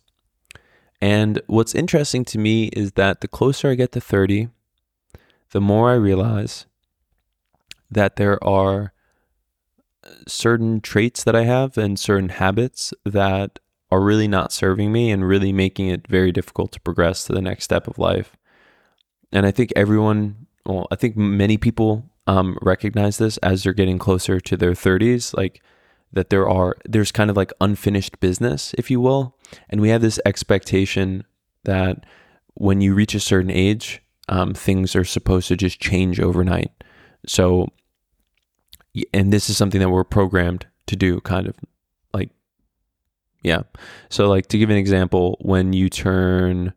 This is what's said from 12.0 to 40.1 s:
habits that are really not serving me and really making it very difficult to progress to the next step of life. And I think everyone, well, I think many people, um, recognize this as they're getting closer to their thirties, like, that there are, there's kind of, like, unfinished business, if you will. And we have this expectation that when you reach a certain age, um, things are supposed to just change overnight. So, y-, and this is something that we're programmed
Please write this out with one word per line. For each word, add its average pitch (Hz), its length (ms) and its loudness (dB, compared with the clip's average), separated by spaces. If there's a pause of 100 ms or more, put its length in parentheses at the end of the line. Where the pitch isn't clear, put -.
habits 98 640 -4 (120)
that 98 540 -2 (320)
are 95 100 4
really 107 260 4
not 95 240 -2
serving 101 400 0
me 117 200 0
and 95 160 -2
really 98 240 2
making 95 380 -2
it 90 180 -6
very 92 240 2
difficult 92 400 -4
to - 100 -20
progress 87 440 -2
to - 80 -4
the 95 80 -2
next 92 240 -8
step - 220 -2
of - 120 -12
life. 92 380 -2 (960)
And 98 120 2
I 98 60 2
think 117 240 -2
everyone, 107 720 0 (180)
well, 95 260 -4
I - 40 -4
think 113 200 -2
many 101 420 2
people, 110 520 -2 (180)
um, 95 340 0
recognize 101 560 0
this 110 200 0
as 92 260 0
they're 95 100 0
getting 92 240 0
closer 92 420 0
to - 180 -4
their 87 180 2
thirties, 110 580 0
like, 95 280 -4 (520)
that 95 160 -2
there 98 200 2
are, 92 340 2
there's 107 280 0
kind 107 180 0
of, 98 80 0
like, 95 240 -2
unfinished 101 580 -2
business, 95 580 -2
if 123 140 -4
you 123 80 0
will. 131 380 0 (320)
And 104 100 -2
we 107 100 4
have 113 120 4
this 113 240 0
expectation 98 1000 -2 (400)
that 92 420 -2 (480)
when 98 280 0
you 98 120 4
reach 107 220 2
a 104 40 0
certain 92 320 0
age, 101 500 -2 (260)
um, 95 260 -2
things 95 420 0
are 92 100 2
supposed 92 420 0
to 92 80 2
just 92 240 -2
change 92 400 0
overnight. 90 520 0 (540)
So, 90 440 2 (1200)
y-, - 100 -6 (100)
and 98 180 2
this 104 180 2
is 104 60 -2
something 98 240 0
that 92 100 2
we're 92 140 2
programmed 92 640 0 (200)